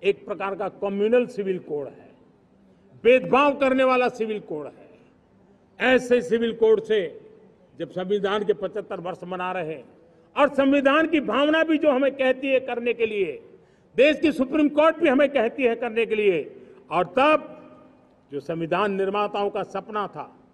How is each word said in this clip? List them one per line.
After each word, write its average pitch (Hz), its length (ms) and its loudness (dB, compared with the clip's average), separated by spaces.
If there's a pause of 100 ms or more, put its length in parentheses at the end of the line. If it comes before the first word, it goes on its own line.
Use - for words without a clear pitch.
एक 196 220 -2
प्रकार 196 300 -6
का 185 140 -6
कम्युनल 208 560 -2
सिविल 190 340 -6
कोड 143 280 -8
है, - 240 -20 (920)
भेदभाव 254 520 4
करने 262 280 2
वाला 254 260 2
सिविल 220 300 -6
कोड 151 260 -10
है। 101 240 -20 (920)
ऐसे 247 420 4
सिविल 233 320 -2
कोड 220 300 4
से 202 380 -2 (580)
जब 165 100 -8
संविधान 196 560 -2
के 202 80 0
पचहत्तर 196 460 -8
वर्ष 175 240 -10
मना 180 280 -6
रहे 180 140 -4
हैं 151 200 -10 (520)
और 269 120 6
संविधान 277 580 2
की 320 120 2
भावना 285 440 2
भी 320 140 0
जो 302 140 4
हमें 262 200 2
कहती 262 360 -2
है 262 120 2
करने 240 340 -4
के 226 120 -2
लिए, 190 380 -4 (520)
देश 285 240 4
की 302 120 2
सुप्रीम 294 380 0
कोर्ट 311 260 2
भी 311 140 2
हमें 269 200 4
कहती 262 340 -2
है 233 120 2
करने 233 300 -4
के 202 100 -4
लिए, 190 480 -2 (280)
और 175 140 0
तब 294 460 2 (800)
जो 143 80 -8
संविधान 170 540 -2
निर्माताओं 202 560 -2
का 202 140 -6
सपना 202 440 -8
था 135 280 -14 (180)